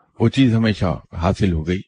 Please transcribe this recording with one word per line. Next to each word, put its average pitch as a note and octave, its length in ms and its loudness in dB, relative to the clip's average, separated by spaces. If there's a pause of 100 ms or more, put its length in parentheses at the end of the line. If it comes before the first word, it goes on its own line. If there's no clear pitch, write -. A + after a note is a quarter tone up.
(200)
वो A2+ 80 4
चीज B2+ 260 2
हमेशा G#2+ 480 -2 (120)
हासिल F2+ 380 0
हो D#2+ 100 -2
गई, F2+ 260 -2